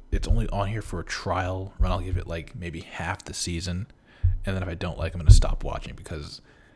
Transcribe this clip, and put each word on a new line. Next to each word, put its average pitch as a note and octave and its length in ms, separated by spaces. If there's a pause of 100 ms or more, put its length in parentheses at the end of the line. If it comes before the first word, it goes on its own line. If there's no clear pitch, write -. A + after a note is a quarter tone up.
(120)
it's - 160
only A2 220
on G2+ 180
here G#2+ 140
for - 180
a - 60
trial F#2+ 760
run. F#2 100
I'll F2 120
give F#2 160
it, E2+ 100
like, E2 260
maybe E2+ 280
half - 420
the - 100
season, F2 540 (580)
and F#2+ 80
then F#2 80
if F#2 60
I F2 80
don't F2 220
like, E2+ 160
I'm F2 80
gonna D2+ 100
stop - 320
watching - 320
because, - 460 (340)